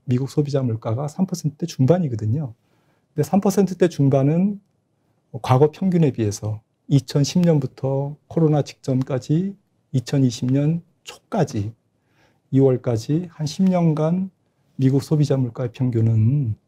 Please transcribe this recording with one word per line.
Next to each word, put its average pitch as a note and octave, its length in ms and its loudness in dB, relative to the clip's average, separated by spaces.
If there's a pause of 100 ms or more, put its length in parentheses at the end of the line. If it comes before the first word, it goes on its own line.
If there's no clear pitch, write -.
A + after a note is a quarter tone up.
미국 B2+ 240 -2
소비자 C#3+ 340 -2
물가가 A#2+ 460 -4
삼 F#3 160 -4
퍼센트대 E3+ 400 -6
중반이거든요. C3 880 0 (600)
근데 D3 120 0
삼 G3 140 2
퍼센트대 F#3+ 480 0
중반은 D3+ 720 2 (800)
과거 C3 300 4
평균에 E3+ 400 2
비해서 G#2+ 500 -4 (280)
이천십 C#3+ 520 0
년부터 C#3+ 760 0 (100)
코로나 D3+ 340 2
직전까지 C#3+ 960 -2 (360)
이천이십 B2+ 600 0
년 D3+ 300 0 (220)
초까지 - 680 -4 (760)
이월까지 C3 800 0
한 D#3 160 -8
십 - 160 -4
년간 F3 680 0 (460)
미국 C3 260 2
소비자 D3 360 0
물가의 B2 340 -4
평균은 A2+ 840 0 (120)